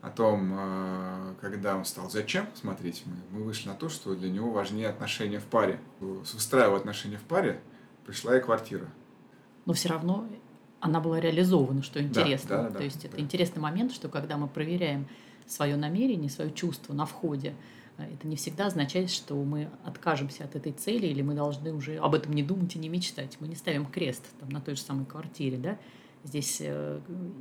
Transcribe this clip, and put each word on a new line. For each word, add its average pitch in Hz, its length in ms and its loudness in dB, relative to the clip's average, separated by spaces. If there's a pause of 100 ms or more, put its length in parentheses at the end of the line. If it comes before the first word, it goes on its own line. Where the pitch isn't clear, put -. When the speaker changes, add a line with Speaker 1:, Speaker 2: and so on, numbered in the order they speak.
Speaker 1:
О - 80 -10
том, 104 480 4
э, 92 840 -4
когда 98 360 0
он 92 80 -4
стал 92 240 -6
«Зачем?» 180 460 0
смотреть, 90 500 -6
мы, 90 340 -8
мы 107 60 -4
вышли 107 240 -4
на 98 60 -6
то, 160 140 -6
что 98 260 -4
для 92 160 -2
него 110 200 0
важнее 104 380 0
отношения 104 500 -2
в 104 60 -10
паре. 107 340 4 (440)
С-, - 100 -8
выстраивая 110 460 6
отношения 104 380 -4
в - 60 -12
паре, 165 380 2 (440)
пришла 117 320 2
и 127 40 8
квартира. 104 460 0 (800)
Speaker 2:
Но 175 80 2
все 175 160 2
равно 175 380 0 (520)
она 160 200 4
была 165 200 2
реализована, 160 640 6
что - 160 -4
Speaker 1:
Да, 147 60 2
Speaker 2:
интересно. 127 580 4
Speaker 1:
да, 113 60 0
да, 98 100 -6
Speaker 2:
То - 40 -2
есть 139 220 -6
это - 120 -10
Speaker 1:
да. 151 60 -2
Speaker 2:
интересный 170 380 2
момент, 190 300 2
что - 180 -8
когда 147 280 -4
мы 147 100 0
проверяем 151 600 0 (400)
свое 143 300 0
намерение, 165 540 2
свое 156 180 -4
чувство - 440 -4
на 147 120 0
входе, 147 480 -4 (460)
э, 151 40 -8 (100)
это 156 140 -8
не 156 100 -2
всегда 175 300 -2
означает, 180 440 2
что - 240 -4
мы 147 340 0 (160)
откажемся 143 600 -2
от 139 100 -12
этой 135 160 -4
цели 208 340 0
или 143 160 2
мы 143 140 2
должны 147 380 -2
уже 151 240 -4
об 156 180 4
этом 147 180 2
не 147 80 4
думать 175 340 0
и 165 40 -4
не 160 100 -4
мечтать. 165 500 -4
Мы 151 80 -8
не 165 80 -6
ставим 147 300 0
крест 131 380 -2 (160)
там 135 100 -12
на 143 120 -4
той 139 140 -6
же 139 60 -6
самой 135 240 -2
квартире, 139 520 -4
да? 175 200 -2 (460)
Здесь, 139 380 -2
э, 73 380 -4 (420)